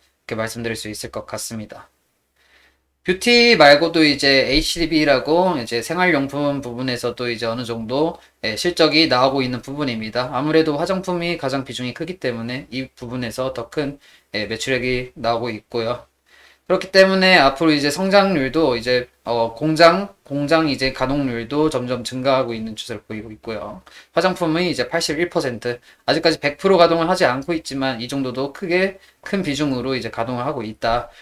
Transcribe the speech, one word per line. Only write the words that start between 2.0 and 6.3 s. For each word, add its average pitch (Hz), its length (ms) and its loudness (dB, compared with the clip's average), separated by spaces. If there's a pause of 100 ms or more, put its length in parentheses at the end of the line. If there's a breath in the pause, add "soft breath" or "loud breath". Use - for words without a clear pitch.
뷰티 240 520 4
말고도 156 480 6
이제 139 460 4
에이치디비라고 151 1120 2
이제 117 180 -4
생활용품 143 800 0